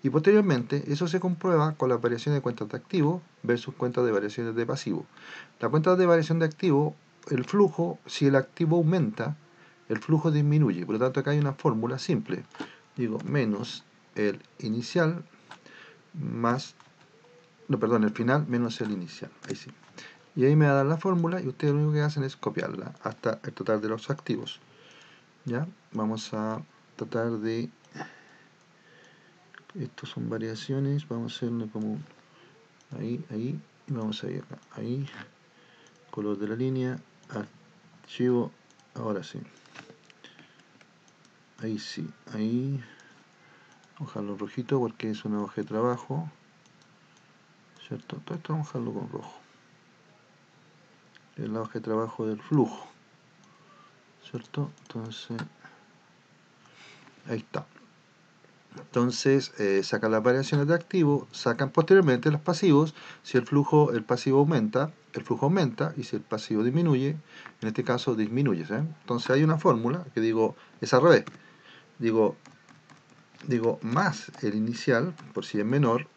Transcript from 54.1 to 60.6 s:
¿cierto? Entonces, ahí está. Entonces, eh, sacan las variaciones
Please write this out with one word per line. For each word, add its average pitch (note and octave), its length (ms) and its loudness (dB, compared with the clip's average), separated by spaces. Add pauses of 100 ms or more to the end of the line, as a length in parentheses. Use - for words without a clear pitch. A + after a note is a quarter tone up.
¿cierto? C#3+ 400 -8 (120)
Entonces, A2+ 580 -10 (1900)
ahí A#2+ 120 -4
está. - 280 -8 (1120)
Entonces, B2+ 840 2
eh, G2 220 4
sacan A2 300 0
las A2 100 2
variaciones C#3 440 2